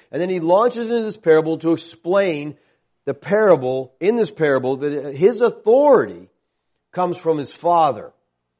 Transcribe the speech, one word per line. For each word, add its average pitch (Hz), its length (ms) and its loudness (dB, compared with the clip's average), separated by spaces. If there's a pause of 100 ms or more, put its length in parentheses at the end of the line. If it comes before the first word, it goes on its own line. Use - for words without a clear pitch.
(120)
And 135 80 -6
then 180 100 -4
he 185 100 -4
launches 226 500 0
into 233 140 -2
this 214 140 -10
parable 160 420 2
to 165 140 0
explain 165 840 -4 (460)
the 139 120 -6
parable, 143 840 0
in 202 160 0
this 220 140 -2
parable, 135 480 -2
that 143 380 -8
his 208 260 2
authority 220 880 2 (640)
comes 180 260 -4
from 160 220 -2
his 127 100 -8
Father. 156 640 -2 (460)